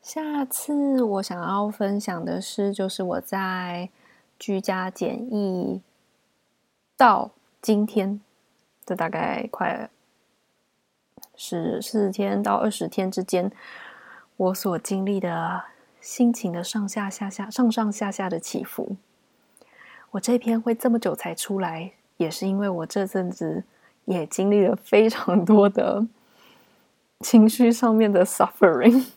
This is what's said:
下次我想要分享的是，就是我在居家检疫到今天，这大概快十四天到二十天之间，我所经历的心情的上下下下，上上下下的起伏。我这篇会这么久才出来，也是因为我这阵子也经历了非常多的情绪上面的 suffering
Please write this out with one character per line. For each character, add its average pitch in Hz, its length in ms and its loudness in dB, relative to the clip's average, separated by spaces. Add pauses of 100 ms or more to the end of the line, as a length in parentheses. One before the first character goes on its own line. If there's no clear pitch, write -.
下 302 420 -6
次 277 600 0
我 196 180 0
想 190 180 -8
要 196 300 -2
分 202 320 -2
享 170 240 -6
的 175 160 -4
是， 202 320 -4
就 190 160 -2
是 190 140 -6
我 175 180 -4
在 180 680 -6 (500)
居 196 200 -2
家 185 300 -4
检 - 420 -6
疫 190 520 -2 (1120)
到 214 320 6 (320)
今 214 240 2
天， 202 340 -2 (640)
这 185 120 -6
大 165 120 -4
概 165 440 -4
快 - 400 -6 (1400)
十 165 440 -4
四 208 300 -2
天 202 320 -2
到 202 140 0
二 214 160 0
十 - 160 -6
天 185 240 -4
之 185 120 -4
间， 190 280 -2 (840)
我 185 200 0
所 175 240 -2
经 190 260 -4
历 202 140 -2
的 175 460 -6 (360)
心 240 320 2
情 185 180 -4
的 175 120 -6
上 202 260 -4
下 202 180 -6
下 196 220 -8
下， 196 180 -10
上 233 240 2
上 220 200 0
下 202 200 -4
下 196 160 -6
的 170 120 -4
起 - 240 -8
伏。 - 340 -8 (1120)
我 202 100 -6
这 240 200 0
篇 226 200 0
会 226 140 -2
这 240 160 0
么 233 80 4
久 196 160 -2
才 170 220 -10
出 196 240 -6
来， 170 340 -6 (240)
也 160 140 -2
是 - 160 -4
因 196 100 0
为 202 100 0
我 175 160 -4
这 190 220 -2
阵 185 240 -2
子 165 340 -4 (420)
也 165 200 -2
经 196 240 -2
历 202 160 6
了 - 100 2
非 208 320 4
常 180 380 2
多 202 240 8
的 208 380 0 (1120)
情 220 280 8
绪 233 240 6
上 226 220 2
面 220 180 4
的 185 140 6
suffering 208 800 4 (120)